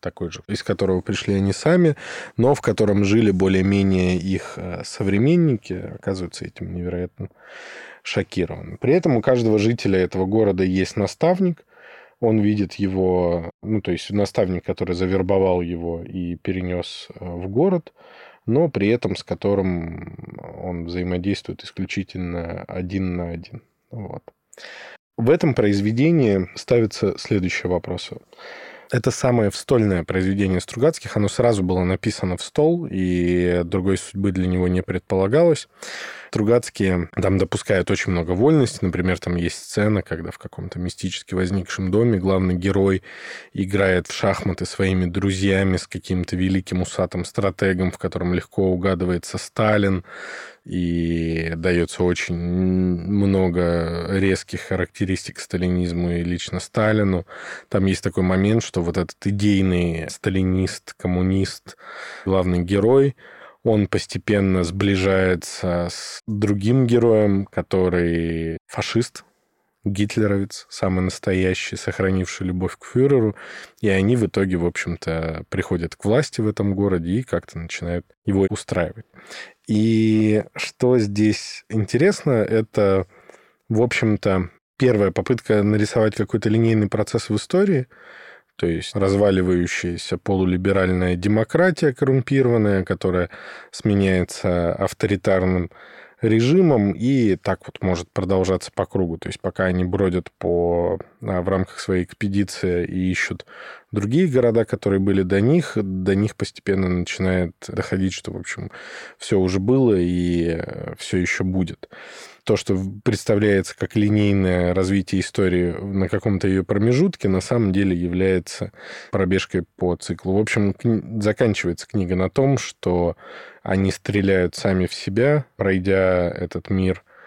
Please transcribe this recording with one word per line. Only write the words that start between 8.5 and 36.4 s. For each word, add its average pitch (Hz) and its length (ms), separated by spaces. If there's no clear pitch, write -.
При 127 160
этом 170 220
у 110 40
каждого 113 380
жителя 104 400
этого 92 260
города 98 380
есть 92 340
наставник, 175 720
он 110 180
видит 104 360
его, 90 760
ну, 107 200
то - 80
есть 85 200
наставник, 98 540
который 92 300
завербовал 92 640
его 85 420
и 87 340
перенёс, 90 760
э, - 140
в 87 240
город, 165 440
но 147 220
при 101 200
этом 107 280
с - 80
которым 90 1160
он 87 240
взаимодействует 90 800
исключительно 90 960
один 92 540
на 87 140
один. 85 320
Вот. - 320
В 117 120
этом 165 220
произведении 110 1040
ставятся 113 640
следующие 92 500
вопросы. 90 480
Это 117 200
самое 120 400
встольное 101 540
произведение 95 560
Стругацких, - 560
оно 104 120
сразу 117 340
было 92 220
написано 92 540
в - 40
стол, 165 480
и 90 760
другой 95 340
судьбы 98 340
для 92 140
него 90 220
не 90 120
предполагалось. 101 880
Стругацкие 101 840